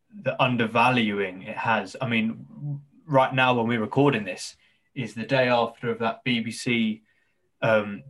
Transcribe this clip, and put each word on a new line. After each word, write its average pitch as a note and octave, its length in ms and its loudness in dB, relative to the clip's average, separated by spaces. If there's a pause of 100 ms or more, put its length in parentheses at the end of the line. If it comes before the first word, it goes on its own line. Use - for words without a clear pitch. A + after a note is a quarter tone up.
(220)
the B2+ 200 -2
undervaluing A2+ 1040 2
it A2 140 -12
has. G#2+ 420 -2
I B2 80 -4
mean, A#2 720 -4 (240)
right C3 280 4
now B2+ 200 4
when A#2 140 0
we're A#2 140 0
recording B2 420 2
this - 320 -10 (380)
is A2+ 200 -8
the A2 120 -8
day B2+ 240 2
after A#2 420 0
of A2+ 80 -6
that A2 240 -4
B A#2+ 160 0
B A2+ 120 -4
C, A2+ 500 -2 (600)
um, G#2 480 2